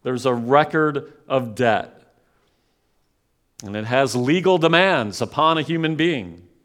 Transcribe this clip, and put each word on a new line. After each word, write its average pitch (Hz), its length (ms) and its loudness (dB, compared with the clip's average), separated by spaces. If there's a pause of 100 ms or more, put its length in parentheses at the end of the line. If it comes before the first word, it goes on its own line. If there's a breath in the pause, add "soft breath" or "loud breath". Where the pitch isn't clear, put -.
There's 127 240 -4
a 127 80 4
record 147 800 0 (140)
of 127 260 -2
debt. 110 400 0 (1700)
And 101 100 -10
it 107 100 -6
has 123 300 0
legal 175 440 2
demands 165 600 2
upon 160 380 0
a 156 60 -2
human 160 320 -2
being. 110 520 -4 (180)